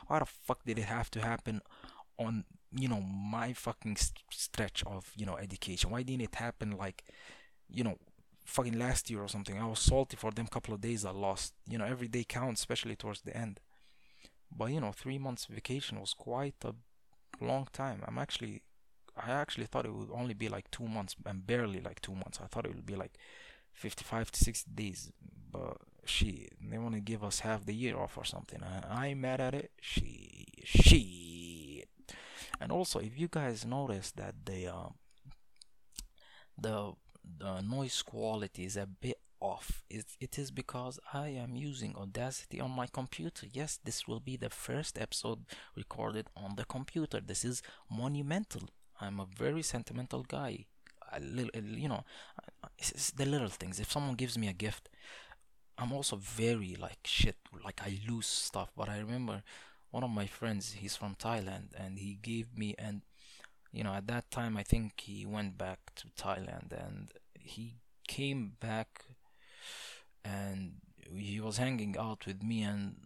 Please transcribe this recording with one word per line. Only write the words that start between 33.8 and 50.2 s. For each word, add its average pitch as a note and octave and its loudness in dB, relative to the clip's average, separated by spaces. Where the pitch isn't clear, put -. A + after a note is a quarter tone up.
that G2 -6
the, F#2 -2
um, F2 -6
the, G#2 0
the F#2+ -2
noise B2 0
quality A2 -2
is F#2+ -4
a G2+ 0
bit - -4
off, - -2
it, G#2+ -6
it - -6
is C3+ -4
because B2+ -6
I C#3+ -2
am B2+ -4
using C3 -4
Audacity A#2 -4
on C3 -2
my B2+ -2
computer. - -6
Yes, C#3+ -4
this - -4
will A2+ -2
be C3 -4
the A#2+ -4
first - -4
episode A2+ -2
recorded G#2+ -4
on G2 -6
the A2 -2
computer. C#3 -2
This G2+ -2
is B2 -2
monumental. D3 0
I'm G2+ -4
a G2 -4
very C3 0
sentimental B2 -2